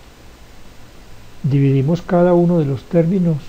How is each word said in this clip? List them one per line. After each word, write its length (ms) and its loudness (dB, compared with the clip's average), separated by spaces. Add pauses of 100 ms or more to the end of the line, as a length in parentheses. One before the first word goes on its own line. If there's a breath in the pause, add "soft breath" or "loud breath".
(1400)
Dividimos 580 2
cada 320 2
uno 240 4
de 80 0
los 160 -4
términos 540 0 (120)